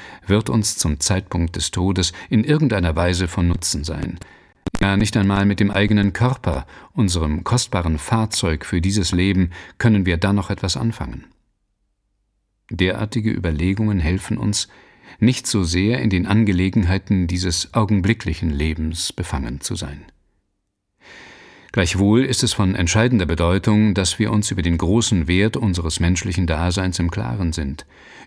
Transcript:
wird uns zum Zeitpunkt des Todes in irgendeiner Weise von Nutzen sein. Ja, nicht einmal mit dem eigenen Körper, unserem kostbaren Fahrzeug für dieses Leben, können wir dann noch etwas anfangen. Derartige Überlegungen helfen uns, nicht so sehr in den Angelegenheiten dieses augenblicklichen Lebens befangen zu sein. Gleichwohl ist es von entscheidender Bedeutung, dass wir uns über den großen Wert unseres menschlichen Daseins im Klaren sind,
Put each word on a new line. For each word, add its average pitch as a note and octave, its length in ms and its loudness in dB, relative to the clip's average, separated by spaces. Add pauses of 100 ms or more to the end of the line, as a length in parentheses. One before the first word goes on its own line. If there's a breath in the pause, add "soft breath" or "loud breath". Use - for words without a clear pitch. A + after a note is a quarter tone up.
(260 loud breath)
wird G#2+ 220 0
uns A2+ 300 0
zum D2+ 200 0
Zeitpunkt F2+ 580 -2
des - 160 -6
Todes F#2 420 0 (160 loud breath)
in A2 120 4
irgendeiner A2 540 2
Weise F2 320 0
von F2+ 200 0
Nutzen D2+ 360 -2
sein. D#2+ 340 -8 (600 loud breath)
Ja, G2 160 2
nicht G#2 200 2
einmal G2 300 2
mit G2+ 140 2
dem G2+ 100 2
eigenen G2+ 420 2
Körper, A2 540 -2 (260 loud breath)
unserem E2 520 0
kostbaren E2+ 540 0
Fahrzeug G#2+ 680 -2
für - 160 -2
dieses F#2+ 320 0
Leben, F#2 380 2 (280 loud breath)
können G#2+ 260 4
wir F2 120 2
dann G2 200 2
noch G2 140 -2
etwas G2 260 -4
anfangen. A2+ 500 -6 (1400)
Derartige G#2 600 0
Überlegungen F#2+ 680 0
helfen F2+ 380 -2
uns, G#2 300 -2 (520 loud breath)
nicht B2+ 260 4
so G2+ 160 0
sehr F#2+ 380 0
in A2+ 100 0
den F2+ 160 2
Angelegenheiten F#2+ 1000 2
dieses F2 460 -4
augenblicklichen G2 800 0
Lebens D#2+ 640 -4
befangen - 480 -6
zu - 140 -8
sein. D2 300 -10 (1700 loud breath)
Gleichwohl G2+ 520 4
ist C3 180 -2
es A#2+ 100 0
von F#2+ 220 2
entscheidender A2 520 2
Bedeutung, F#2+ 680 2
dass F#2+ 240 -2
wir G#2+ 120 0
uns G#2+ 200 0
über F#2 120 -2
den E2+ 160 2
großen F2+ 500 0
Wert F#2+ 280 2
unseres E2+ 420 -2
menschlichen F2+ 480 0
Daseins F2+ 520 -2
im E2+ 120 0
Klaren G2 420 -4
sind, D2 340 -8 (400 loud breath)